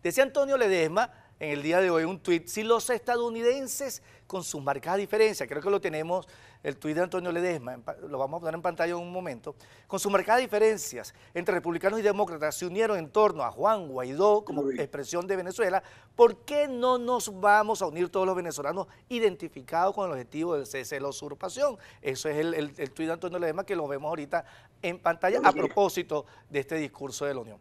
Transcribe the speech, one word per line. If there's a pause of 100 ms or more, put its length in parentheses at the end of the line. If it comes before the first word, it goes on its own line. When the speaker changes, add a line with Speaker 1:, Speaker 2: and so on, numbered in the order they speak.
Speaker 1:
Decía
Antonio
Ledesma (300)
en
el
día
de
hoy
un
tuit,
"Si
los
estadounidenses (240)
con
sus
marcadas
diferencias",
creo
que
lo
tenemos, (360)
el
tuit
de
Antonio
Ledesma,
en
pa-,
lo
vamos
a
poner
en
pantalla
en
un
momento, (320)
"con
sus
marcadas
diferencias (220)
entre
republicanos
y
demócratas
se
unieron
en
torno
a
Juan
Guaidó
como
Speaker 2:
Uy.
Speaker 1:
expresión
de
Venezuela, (320)
¿por
qué
no
nos
vamos
a
unir
todos
los
venezolanos (240)
identificados
con
el
objetivo
del
cese
de
la
usurpación?". (240)
Eso
es
el,
el,
el
tuit
de
Antonio
Ledesma
que
lo
vemos
ahorita (360)
en
pantalla
Speaker 2:
Yo
lo
Speaker 1:
a
Speaker 2:
vi.
Speaker 1:
propósito (240)
de
este
discurso
de
la
Unión.